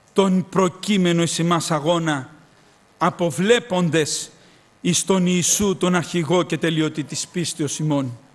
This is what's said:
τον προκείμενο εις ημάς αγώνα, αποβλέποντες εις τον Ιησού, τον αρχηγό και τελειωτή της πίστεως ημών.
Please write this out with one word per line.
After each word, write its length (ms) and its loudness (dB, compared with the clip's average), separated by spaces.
τον 360 2
προκείμενο 720 2
εις 160 -2
ημάς 340 0
αγώνα, 580 0
αποβλέποντες 1300 0
εις 240 0
τον 200 2
Ιησού, 520 0
τον 180 2
αρχηγό 480 0
και 140 -4
τελειωτή 460 -2
της 240 -10
πίστεως 520 -6
ημών. 380 -2